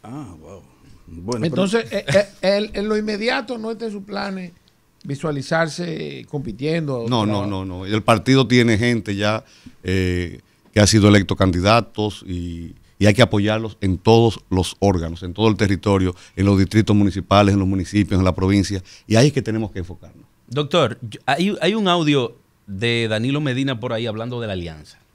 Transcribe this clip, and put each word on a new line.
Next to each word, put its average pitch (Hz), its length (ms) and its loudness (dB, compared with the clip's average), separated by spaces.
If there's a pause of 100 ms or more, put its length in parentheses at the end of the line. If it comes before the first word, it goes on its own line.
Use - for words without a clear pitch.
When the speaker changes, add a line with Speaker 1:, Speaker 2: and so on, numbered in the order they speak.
Speaker 1:
Ah, 113 360 -16
wow. 80 220 -20 (500)
Bueno, 92 300 -8
pero 156 60 -4
Speaker 2:
Entonces, 190 440 -2
eh, 202 160 -6
eh, 196 180 2 (180)
él, 202 320 0
en 202 120 -4
lo 214 80 0
inmediato 220 640 -4
no 220 140 -8
está 226 160 -10
en 214 40 -8
sus 202 120 -12
planes 196 480 -10 (520)
visualizarse 151 1300 -6
compitiendo. 135 800 -4
Speaker 3:
No, 117 160 0
no, 104 140 0
Speaker 2:
Claro. 101 80 -4
Speaker 3:
no, 95 180 -6
no. 92 200 -10
El 104 180 -2
partido 123 440 4
tiene 117 300 4
gente 113 380 -2
ya, 104 280 -2 (400)
eh, 90 560 -2 (340)
que 110 60 4
ha 104 80 8
sido 104 220 6
electo 98 260 4
candidatos 98 920 0
y, 87 480 -10 (240)
y 98 80 2
hay 107 60 6
que 113 80 4
apoyarlos 107 600 0
en 95 160 0
todos 113 420 4 (100)
los 92 300 -2
órganos, 85 440 0
en 87 100 -10
todo 107 140 2
el 107 80 4
territorio, 95 600 0 (200)
en 95 100 0
los 101 140 4
distritos 104 360 2
municipales, 101 580 4
en 101 60 2
los 95 80 0
municipios, 98 520 0
en 92 60 4
la 90 100 2
provincia. 95 480 0 (240)
Y 107 80 0
ahí 123 120 6
es 143 60 2
que 131 80 -2
tenemos 110 300 -6
que 95 80 -10
enfocarnos. - 460 -16 (220)
Speaker 4:
Doctor, 143 540 0
yo, 113 240 -14
hay, 175 360 0
hay 190 140 0
un 214 120 0
audio 151 480 0 (320)
de 117 420 -2
Danilo 123 320 -2
Medina 135 380 -4
por 120 140 -8
ahí 113 120 -4
hablando 117 340 -8
de 117 80 -8
la 101 60 -6
alianza 80 460 -10 (160)